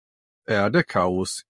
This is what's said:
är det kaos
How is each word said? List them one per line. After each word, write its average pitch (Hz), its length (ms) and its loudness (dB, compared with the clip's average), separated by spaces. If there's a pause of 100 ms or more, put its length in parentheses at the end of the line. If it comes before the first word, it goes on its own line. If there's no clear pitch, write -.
(500)
är 104 200 2
det 165 120 4
kaos 92 680 -2